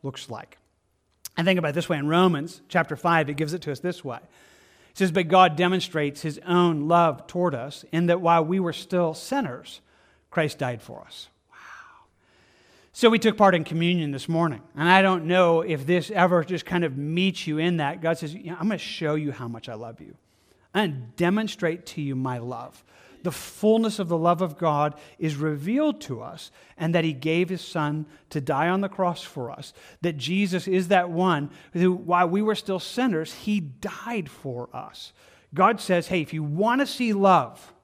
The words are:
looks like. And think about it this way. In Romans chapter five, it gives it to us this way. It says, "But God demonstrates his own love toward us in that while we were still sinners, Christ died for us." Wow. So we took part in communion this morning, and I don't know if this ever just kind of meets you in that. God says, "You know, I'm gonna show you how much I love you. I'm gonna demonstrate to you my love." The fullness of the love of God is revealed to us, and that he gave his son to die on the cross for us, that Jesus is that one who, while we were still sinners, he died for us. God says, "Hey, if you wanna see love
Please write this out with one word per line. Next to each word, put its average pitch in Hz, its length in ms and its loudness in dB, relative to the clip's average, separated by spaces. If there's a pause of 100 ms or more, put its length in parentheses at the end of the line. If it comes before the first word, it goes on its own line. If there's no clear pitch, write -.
looks 135 260 -10
like. - 280 -14 (800)
And 170 100 2
think 190 100 4
about 160 120 0
it 139 60 -4
this - 140 -4
way. 160 80 0
In 143 120 -2
Romans 170 580 2
chapter 165 300 0
five, 165 320 2
it 143 80 -6
gives 151 160 -2
it 180 100 -8
to 147 80 -6
us 131 80 -8
this 175 240 -6
way. 120 140 -8
It - 800 -20
says, 190 140 2
"But 170 180 0
God 185 260 8
demonstrates 170 640 0
his 156 180 -6
own 175 500 2
love 170 360 4
toward 175 300 -2
us 127 360 -12
in 170 160 2
that 175 140 2
while 170 220 4
we 180 160 0
were 170 140 -2
still 175 400 -2
sinners, 175 680 -6 (500)
Christ 156 300 -2
died 123 220 -4
for 117 200 -16
us." - 280 -20 (200)
Wow. - 580 -20 (840)
So - 180 6
we 226 80 4
took 214 200 2
part 196 180 6
in 160 80 0
communion 165 480 0
this 135 160 -8
morning, 165 340 0 (140)
and 156 140 2
I 190 120 8
don't 185 240 2
know 170 360 4
if 143 240 -4
this 180 260 0
ever 180 320 4
just 165 220 -6
kind 175 180 -2
of 139 140 -2
meets 170 500 -2
you 151 100 -2
in 165 200 0
that. 143 240 -2
God 165 160 0
says, 156 180 -8
"You 165 160 -12
know, 180 80 -10
I'm 165 80 -2
gonna 214 100 0
show 151 380 -4
you 151 160 -2
how 117 160 -10
much 117 220 -12
I 117 60 -10
love 117 260 -14
you. - 140 -20 (580)
I'm 190 180 0
gonna 135 100 -8 (140)
demonstrate 180 720 0
to - 140 -10
you 139 120 -4
my 131 260 -4
love." 120 440 -12 (400)
The 180 80 -4
fullness 220 680 0
of 185 80 -2
the 170 100 0
love 170 240 2
of 160 160 -4
God 151 380 0 (240)
is 156 160 -2
revealed 156 680 -2
to 117 200 -10
us, - 280 -16 (260)
and 165 200 0
that 165 80 4
he 160 100 0
gave 160 360 0
his 180 120 -6
son 151 460 -4 (240)
to 151 100 -4
die 147 260 0
on 190 140 0
the 196 80 -4
cross 180 320 -4
for 120 300 -10
us, - 220 -16 (280)
that 170 160 -2
Jesus 175 500 -2
is 185 200 2
that 180 240 2
one 165 400 0 (220)
who, 180 200 4
while 175 340 2
we 190 140 0
were 214 140 0
still 190 240 -4
sinners, 190 520 -2
he 208 280 -2
died 165 680 -8
for 123 480 -10
us. - 380 -14 (400)
God 190 260 4
says, 175 280 0
"Hey, 180 140 0
if 143 120 -6
you 156 80 -4
wanna 208 460 0
see 233 260 -2
love 185 720 2